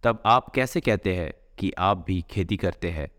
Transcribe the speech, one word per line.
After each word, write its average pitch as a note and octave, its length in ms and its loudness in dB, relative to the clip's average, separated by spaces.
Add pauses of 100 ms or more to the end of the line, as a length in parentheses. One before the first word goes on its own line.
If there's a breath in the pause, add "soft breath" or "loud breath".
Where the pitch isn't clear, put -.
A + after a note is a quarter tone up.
तब A#2 220 0
आप A#2+ 240 4
कैसे C3 320 -2
कहते G2+ 340 0
हैं E2+ 180 -6 (260)
कि F#2+ 180 -2
आप F#2 300 2
भी F#2 140 0
खेती F#2+ 360 -2
करते F2 340 -4
हैं? D2+ 280 -6